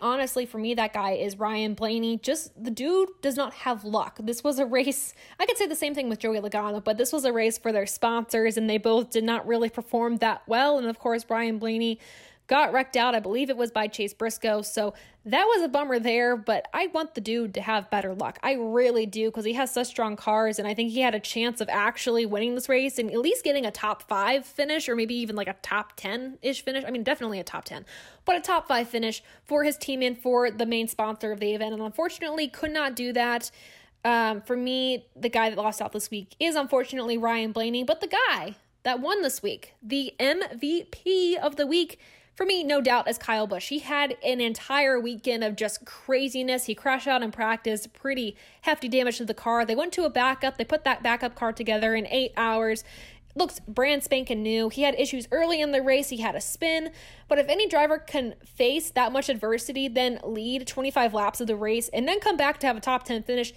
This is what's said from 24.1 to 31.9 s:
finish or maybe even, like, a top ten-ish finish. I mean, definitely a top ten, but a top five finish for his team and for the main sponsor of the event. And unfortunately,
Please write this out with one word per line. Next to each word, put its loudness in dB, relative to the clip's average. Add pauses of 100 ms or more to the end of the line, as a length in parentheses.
finish -2
or 0
maybe -2
even, -4
like, -4
a -8
top -4
ten-ish -6
finish. -4
I -6
mean, -4
definitely -2
a -8
top -10
ten, -12 (400)
but 4
a -2
top 0
five 0
finish -4 (220)
for 2
his 2
team -4
and 0
for 2
the -2
main 0
sponsor -4
of -6
the 0
event. -4
And -6
unfortunately, -4